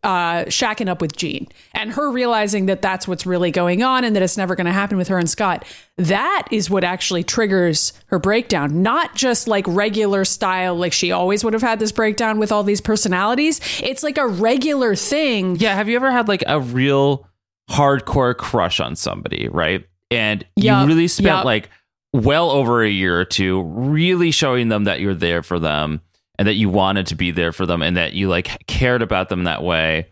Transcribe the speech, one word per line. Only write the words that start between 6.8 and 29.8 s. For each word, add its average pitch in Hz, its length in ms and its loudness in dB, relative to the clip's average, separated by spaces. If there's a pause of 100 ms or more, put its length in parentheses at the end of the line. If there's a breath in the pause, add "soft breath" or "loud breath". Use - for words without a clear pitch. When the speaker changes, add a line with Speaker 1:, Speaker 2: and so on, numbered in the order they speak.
Speaker 1:
actually 180 400 -2
triggers 185 720 0 (140 soft breath)
her 190 120 0
breakdown, 180 640 0
not 285 320 0
just, 247 320 0
like, 202 200 0
regular 202 580 0
style, 185 500 0
like, 175 180 -2
she 175 180 0
always 185 320 0
would 220 100 0
have 220 100 0
had 226 160 0
this 214 120 -2
breakdown 220 480 0
with 214 120 0
all 208 120 2
these 202 160 2
personalities. 214 800 0 (220 loud breath)
It's, 262 220 -4
like, 294 160 -2
a 269 80 0
regular 240 680 0
thing. 220 640 0
Speaker 2:
Yeah, 202 180 2
have 208 140 -2
you 233 80 2
ever 262 140 2
had, 240 160 0
like, 202 200 0
a 151 140 2
real 139 680 2 (420)
hardcore 139 680 2
crush - 420 -2
on 64 160 -4
somebody, - 540 -6
right? 85 360 -2 (260)
And 107 320 0 (120)
you - 100 2
Speaker 1:
Yup, 143 220 6
Speaker 2:
really 165 200 4
spent 196 200 0
Speaker 1:
yup. 165 180 2
Speaker 2:
like, 110 240 0 (440 soft breath)
well 143 360 2
over 120 320 2
a 107 80 4
year 92 300 2
or 90 60 0
two 95 380 0
really 151 680 0
showing 127 380 0
them 104 160 0
that 90 140 0
you're 98 140 0
there 85 300 0
for 87 160 -4
them 76 420 -2 (380)
and 101 80 2
that 107 80 2
you 107 140 2
wanted 95 380 2
to - 80 -6
be 87 160 -2
there 85 200 0
for 92 160 -4
them 85 160 0
and 87 140 0
that 82 160 -2
you, 95 160 -2
like, - 360 -4
cared 123 380 0
about 92 260 -2
them 90 140 -2
that 85 180 -2
way. 80 500 0